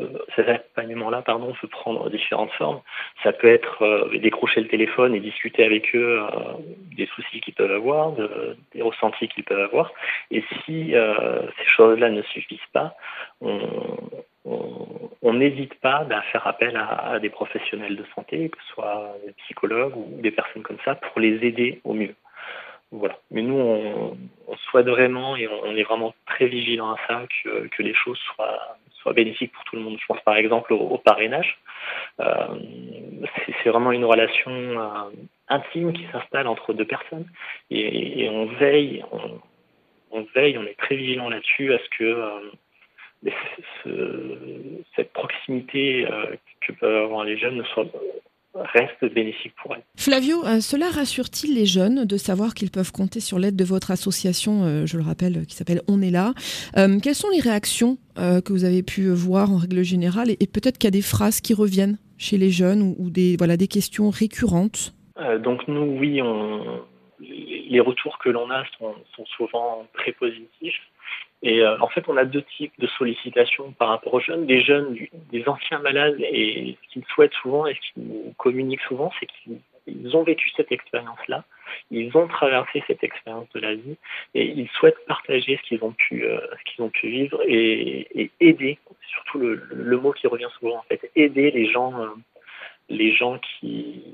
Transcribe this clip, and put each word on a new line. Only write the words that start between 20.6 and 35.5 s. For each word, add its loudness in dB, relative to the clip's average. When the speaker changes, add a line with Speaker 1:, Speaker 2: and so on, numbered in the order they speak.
Speaker 1:
comme -12
ça, 0
pour -4
les 6
aider 0
au -4
mieux. -4
Voilà. -6
Mais -2
nous, 0
on, 0
on -8
souhaite 4
vraiment 2
et -4
on, -6
on -4
est 2
vraiment -2
très 2
vigilant -2
à -4
ça, -2
que, -4
que -4
les -2
choses 0
soient, -6
soient 0
bénéfiques 0
pour -18
tout -12
le -8
monde. -10
Je -12
pense -4
par 6
exemple 2
au, 4
au -2
parrainage. 2
Euh, -2
c'est, -8
c'est 2
vraiment 4
une 2
relation, 4
euh, -6
intime -2